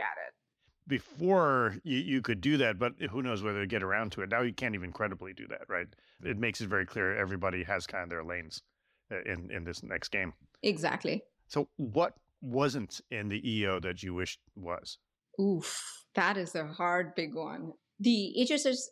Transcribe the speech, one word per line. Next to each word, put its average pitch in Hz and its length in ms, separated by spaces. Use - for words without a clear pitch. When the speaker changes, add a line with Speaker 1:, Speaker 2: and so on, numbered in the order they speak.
Speaker 1:
at 82 160
it. - 60
Speaker 2:
Before 139 960
you, 139 120
you 139 240
could 110 200
do 143 160
that, 113 200
but 120 220
who 113 120
knows 113 220
whether 104 180
they 101 40
get 101 160
around 101 300
to 101 120
it. 95 60
Now 117 120
you 123 120
can't 113 220
even 90 160
credibly 95 420
do - 140
that, - 220
right? 87 180
It 113 160
makes 110 220
it 113 80
very 95 180
clear 95 300
everybody 95 480
has 90 240
kind 95 160
of 87 60
their 82 160
lanes, 82 360
uh, 92 120
in, 92 280
in 101 140
this 85 180
next 95 280
game. 95 240
Speaker 1:
Exactly. - 600
Speaker 2:
So - 300
what 139 380
wasn't 131 580
in 104 200
the 101 200
E 107 180
O 95 120
that 90 240
you 92 100
wished 90 280
was? 87 440
Speaker 1:
Oof, - 720
that 190 220
is 180 200
a 156 120
hard, 175 480
big 160 180
one. 160 380
The 214 440
H 247 100
S 294 140
S 254 260